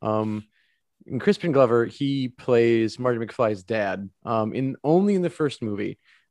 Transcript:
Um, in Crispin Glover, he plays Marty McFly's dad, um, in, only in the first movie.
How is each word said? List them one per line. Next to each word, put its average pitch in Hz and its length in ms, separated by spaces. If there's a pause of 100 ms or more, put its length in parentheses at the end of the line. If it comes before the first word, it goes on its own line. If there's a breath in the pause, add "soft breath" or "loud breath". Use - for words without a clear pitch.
Um, 107 420 (640)
in 131 120
Crispin 175 340
Glover, 120 340
he 139 420
plays 117 680
Marty 123 200
McFly's 107 440
dad, 98 480 (140)
um, 113 280
in, 131 320
only 190 300
in 185 80
the 175 80
first 147 320
movie. 101 360 (320 soft breath)